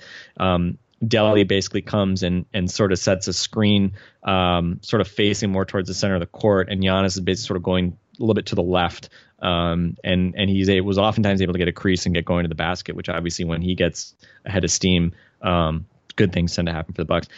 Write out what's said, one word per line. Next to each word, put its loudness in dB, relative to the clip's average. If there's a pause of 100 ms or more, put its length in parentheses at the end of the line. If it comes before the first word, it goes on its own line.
(380)
Um, 0 (280)
Delly 4
basically -2
comes 0
and, 0
and -2
sort 0
of 2
sets 0
a -2
screen, 2 (320)
um, 2
sort 0
of 0
facing 0
more 0
towards -4
the -6
center -2
of 0
the -4
court, 2
and -2
Giannis 2
is -6
basically -2
sort -4
of -6
going 0 (220)
a -12
little 2
bit -2
to -6
the 2
left, -2 (280)
um, 0
and, 0
and 0
he's 2
a-, 4
was 0
oftentimes 2
able 0
to -2
get 0
a 0
crease 0
and 0
get -2
going 0
to -2
the -6
basket, -6
which -10
obviously -4
when -4
he -2
gets -2 (320)
ahead -2
of -2
steam, 2 (280)
um, 0 (300)
good 2
things 0
tend -2
to -4
happen -8
for -4
the -4
Bucks. 0